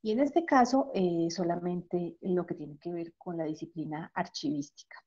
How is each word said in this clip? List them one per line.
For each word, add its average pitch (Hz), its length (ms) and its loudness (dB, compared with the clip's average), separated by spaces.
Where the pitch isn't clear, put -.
Y 214 80 0
en 226 80 2
este 294 260 4
caso, 262 480 4
eh, 170 380 2
solamente 175 880 -2
lo 180 240 0
que 175 80 -6
tiene 151 240 -10
que 170 140 -8
ver 170 260 -6
con 175 200 -8
la 160 80 -2
disciplina 156 680 -6
archivística. - 920 -6